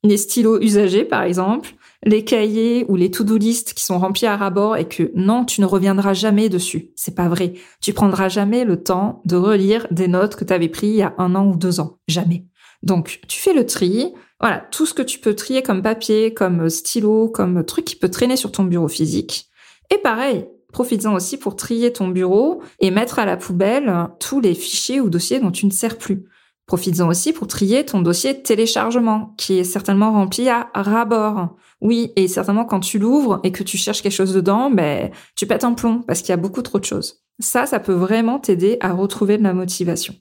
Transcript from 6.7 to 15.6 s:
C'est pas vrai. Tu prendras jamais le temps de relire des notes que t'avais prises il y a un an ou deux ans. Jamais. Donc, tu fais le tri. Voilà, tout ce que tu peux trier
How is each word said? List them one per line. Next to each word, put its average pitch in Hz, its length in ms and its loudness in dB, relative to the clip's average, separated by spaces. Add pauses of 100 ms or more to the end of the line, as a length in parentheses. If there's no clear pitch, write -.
C'est - 200 -10
pas 175 140 0
vrai. 180 260 0 (260)
Tu 202 140 -2
prendras 190 340 2
jamais 208 360 0
le 180 180 0
temps 196 420 -2
de 175 120 0
relire 202 540 2
des 180 180 0
notes 190 280 0
que - 80 -6
t'avais 170 240 0
prises 208 220 -2
il 220 60 2
y 202 60 4
a 190 140 -2
un 180 180 0
an 196 120 2
ou 190 100 2
deux 175 240 0
ans. - 260 -6
Jamais. 170 380 -2 (380)
Donc, 170 440 -2
tu - 140 -8
fais 381 140 2
le 269 100 4
tri. 233 480 -2 (280)
Voilà, - 300 -2
tout - 140 -2
ce 311 80 -4
que - 80 -4
tu - 180 -4
peux 214 160 0
trier 262 280 -2